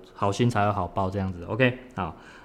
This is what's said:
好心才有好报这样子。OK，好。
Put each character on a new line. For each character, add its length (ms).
好 180
心 160
才 140
有 100
好 140
报 240
这 80
样 140
子。 120
OK， 340
好。 200